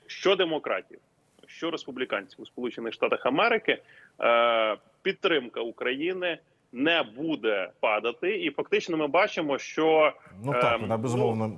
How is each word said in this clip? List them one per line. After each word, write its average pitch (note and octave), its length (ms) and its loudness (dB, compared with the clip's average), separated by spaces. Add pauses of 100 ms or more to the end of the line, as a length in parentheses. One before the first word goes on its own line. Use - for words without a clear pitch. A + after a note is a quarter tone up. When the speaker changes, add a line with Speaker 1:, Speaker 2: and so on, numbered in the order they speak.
Speaker 1:
що F#3+ 300 0
демократів, D3 640 -4 (480)
що - 240 -8
республіканців B2+ 680 -6
у A2 60 -16
Сполучених A#2 480 -8
Штатах A#2 320 0
Америки, F3+ 520 2 (420)
е, A#2 560 4 (260)
підтримка D#3 580 -2
України D#3 760 -4 (340)
не D#3+ 300 2
буде A2+ 680 -2 (100)
падати. A#2 560 0
І E3+ 140 -4
фактично E3 460 -2
ми D#3 100 0
бачимо, D#3 520 0
що, D#3 540 4 (320)
Speaker 2:
Ну C3+ 80 -2
так, B2 220 2
Speaker 1:
ем, A2+ 60 -2
Speaker 2:
вона, A2 160 0
Speaker 1:
ну, A2 60 -4
Speaker 2:
безумовно, A#2 560 0